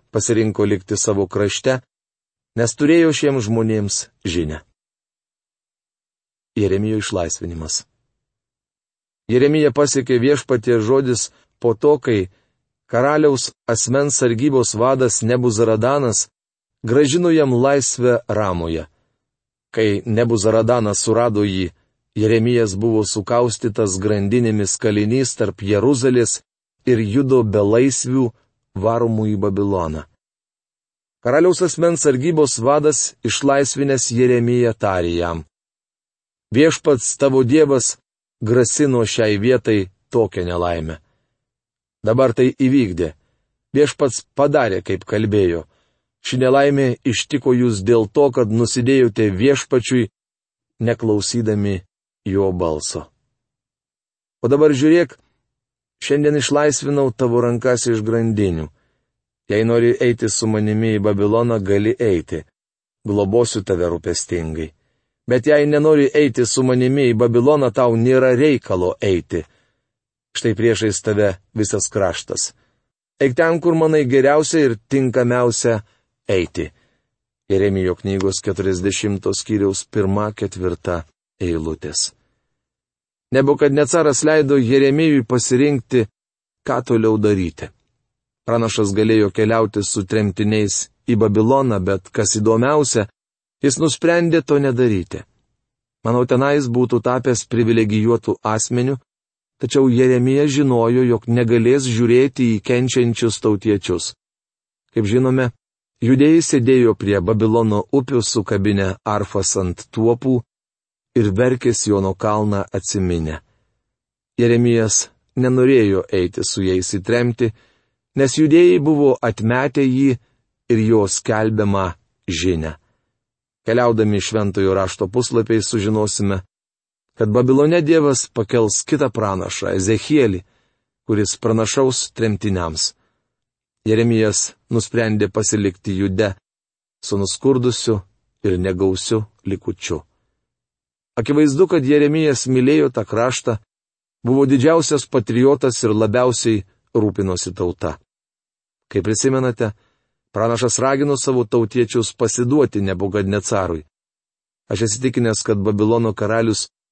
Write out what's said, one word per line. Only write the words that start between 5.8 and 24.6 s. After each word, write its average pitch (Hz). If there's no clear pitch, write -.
Jeremijo 104
išlaisvinimas. 82
Jeremiją 143
pasiekė 135
Viešpaties 123
žodis 127
po 117
to, 147
kai 104
karaliaus 143
asmens 135
sargybos 123
vadas 127
Nebuzaradanas 117
grąžino 147
jam 143
laisvę 123
Ramoje. 85
Kai 104
Nebuzaradanas 110
surado 113
jį, 95
Jeremijas 110
buvo 110
sukaustytas 110
grandinėmis 104